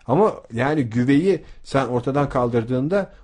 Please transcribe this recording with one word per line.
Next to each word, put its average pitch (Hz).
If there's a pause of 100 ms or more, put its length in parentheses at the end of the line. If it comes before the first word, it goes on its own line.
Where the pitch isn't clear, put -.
Ama 180 (200)
yani 139
güveyi 139 (200)
sen 135
ortadan 131
kaldırdığında 127 (120)